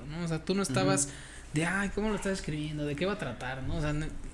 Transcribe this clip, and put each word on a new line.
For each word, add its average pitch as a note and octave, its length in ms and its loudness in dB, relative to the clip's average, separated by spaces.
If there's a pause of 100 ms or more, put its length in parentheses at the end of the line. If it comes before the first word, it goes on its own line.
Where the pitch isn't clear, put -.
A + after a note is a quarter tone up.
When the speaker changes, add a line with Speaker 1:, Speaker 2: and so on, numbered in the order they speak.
Speaker 1:
¿no? E3 160 -4
O - 20 0
sea, D#3+ 160 0
tú F#3 120 2
no - 80 2
estabas - 420 4
Speaker 2:
Ujú. - 80 -4 (400)
Speaker 1:
de, D#3 140 2
"Ay, G3 260 0
¿cómo G#3+ 160 2
lo G#3 60 2
estás F#3+ 240 0
escribiendo? D3+ 480 -2
¿De D3 80 0
qué E3+ 100 0
va G3+ 80 2
a G3 60 -2
tratar?", C3 420 -4
¿no? C#3+ 160 0
O D#3 40 2
sea, D3+ 120 2
no, D3+ 140 0 (260)